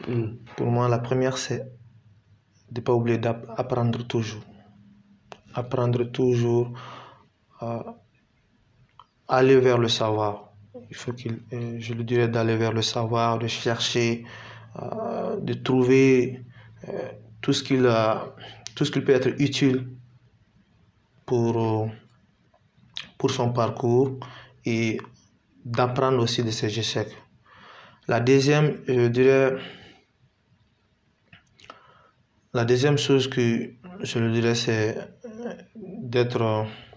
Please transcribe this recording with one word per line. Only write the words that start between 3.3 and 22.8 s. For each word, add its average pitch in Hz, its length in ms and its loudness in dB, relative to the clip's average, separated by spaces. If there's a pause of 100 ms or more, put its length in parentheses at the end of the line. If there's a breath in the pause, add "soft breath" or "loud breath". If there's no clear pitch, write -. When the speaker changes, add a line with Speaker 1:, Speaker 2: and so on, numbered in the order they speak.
Speaker 2:
toujours. - 360 -4 (1120)
Apprendre 120 500 0
toujours, 120 680 2 (920 loud breath)
euh, 117 160 -6 (1500)
aller 131 320 6
vers 123 180 4
le 117 100 2
savoir. 107 640 -2 (380)
Il - 60 -18
faut - 160 -8
qu'il, 117 260 -8 (140)
euh, 117 260 -8
je 117 160 -10
lui 117 100 -6
dirais 120 240 2
d'aller 113 280 2
vers 113 160 0
le 113 100 0
savoir, 117 560 0
de 117 80 -4
chercher, 117 800 -2 (580 loud breath)
euh, - 580 -6
de 120 140 -4
trouver, 127 880 4 (440 loud breath)
euh, - 40 -10 (480)
tout - 120 0
ce - 100 0
qu'il 131 240 2
a, 110 480 2 (400 loud breath)
tout 151 100 0
ce 143 60 0
qui 135 100 -2
peut - 120 2
être 127 160 4 (120)
utile 131 460 2 (1400)
pour, 117 300 0 (280)
euh, - 20 -2 (1300)